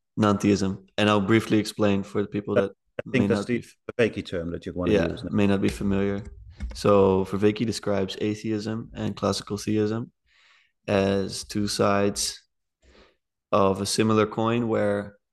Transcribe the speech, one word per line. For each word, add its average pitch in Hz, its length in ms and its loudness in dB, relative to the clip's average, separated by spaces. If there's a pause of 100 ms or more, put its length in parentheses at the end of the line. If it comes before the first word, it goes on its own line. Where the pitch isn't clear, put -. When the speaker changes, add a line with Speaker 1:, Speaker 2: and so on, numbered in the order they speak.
(160)
Speaker 1:
non-theism. 101 680 2 (100)
And 107 140 4
I'll 104 100 4
briefly 110 380 2
explain 101 440 0
for 104 200 -4
the 101 60 -6
people 101 260 -6
Speaker 2:
That, 98 160 0
Speaker 1:
that - 40 -20 (320)
Speaker 2:
I 117 40 -16
think 120 140 2
Speaker 1:
may - 40 0
Speaker 2:
that's 104 120 0
Speaker 1:
not 101 80 -6
Speaker 2:
the 120 100 -2
Speaker 1:
be 107 80 -14
f- - 100 -20 (220)
Speaker 2:
Vervaeke 107 280 0
term 85 260 -6
that 82 120 -10
you 90 80 -10
wanna 87 200 0
Speaker 1:
Yeah, 92 180 4
Speaker 2:
use 82 140 -8
now. - 60 -8
Speaker 1:
may 104 160 2
not 98 140 2
be 104 80 2
familiar. 101 540 -2 (520)
So 98 520 4
Vervaeke 104 400 0
describes 98 540 -4
atheism 107 760 -6
and 107 200 -6
classical 101 440 -2
theism 107 520 -2 (760)
as 98 580 0
two 104 240 -4
sides 101 760 0 (1080)
of 98 300 4
a 101 40 -4
similar 110 400 2
coin, 113 420 -2
where 104 500 -2 (140)